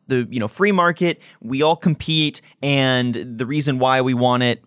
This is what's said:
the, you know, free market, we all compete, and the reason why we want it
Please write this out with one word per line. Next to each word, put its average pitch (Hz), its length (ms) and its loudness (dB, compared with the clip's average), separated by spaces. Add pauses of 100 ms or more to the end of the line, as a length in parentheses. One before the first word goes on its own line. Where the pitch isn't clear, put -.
the, 123 240 -2
you 123 80 -6
know, 107 80 -2
free 202 240 0
market, 175 500 0 (200)
we 131 200 -6
all 156 140 4
compete, 156 640 -2 (220)
and 127 760 0
the 123 80 -6
reason 135 360 -2
why 131 200 2
we 127 140 0
want 123 300 2
it 120 220 0